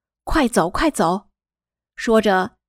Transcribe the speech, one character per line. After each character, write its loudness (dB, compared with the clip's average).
：“快 0
走， 0
快 -2
走。” -2
说 2
着 -2